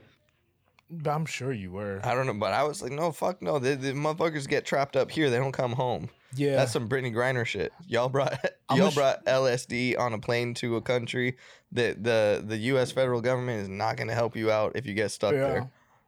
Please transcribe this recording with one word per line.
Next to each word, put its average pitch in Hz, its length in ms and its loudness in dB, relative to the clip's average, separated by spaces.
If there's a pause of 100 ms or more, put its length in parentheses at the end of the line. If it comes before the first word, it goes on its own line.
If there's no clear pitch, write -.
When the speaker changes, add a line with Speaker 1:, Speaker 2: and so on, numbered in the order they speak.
(920)
Speaker 1:
But 156 200 -4
I'm 156 140 -2
sure 131 280 -6
you 95 180 -8
were. 98 320 -6
Speaker 2:
I 120 120 0
don't 131 100 0
know, 120 80 -2
but 104 180 0
I 120 120 2
was 151 180 -2
like, 127 100 -6
"No, 156 200 -2
fuck - 320 -4
no. 156 160 0
The, 131 160 2
the 135 180 -4
motherfuckers 151 540 -2
get 131 180 0
trapped 139 300 0
up 127 160 2
here. 156 180 2
They 117 80 2
don't 135 140 0
come 127 220 -2
home." 120 360 -2 (260)
Speaker 1:
Yeah. 139 200 2
Speaker 2:
That's 127 160 2
some 123 160 -2
Brittany 127 280 -2
Griner 123 300 0
shit. 92 260 -4 (160)
Y'all 117 220 0
brought, 135 240 0 (220)
<laughs> - 140 -20
Speaker 1:
I'm 131 80 4
Speaker 2:
y'all - 100 8
Speaker 1:
a 151 40 4
sh- 143 40 -2
Speaker 2:
brought 139 320 2
L 131 200 4
S 123 200 0
D 120 280 0
on 120 180 0
a 104 60 -6
plane 120 360 -2
to 117 220 -2
a 107 40 -2
country 123 560 -2 (340)
that 110 320 0
the, 107 420 4
the 110 120 -4
U 127 220 2
S 123 120 0
federal 123 300 2
government 123 420 0
is 98 60 -6
not 107 280 -2
gonna 113 160 -4
help 117 220 0
you 110 160 2
out 107 240 2
if 123 100 -4
you 104 80 -6
get 101 180 0
stuck - 220 0
Speaker 1:
Yeah. 135 140 2
Speaker 2:
there. 110 240 -2 (360)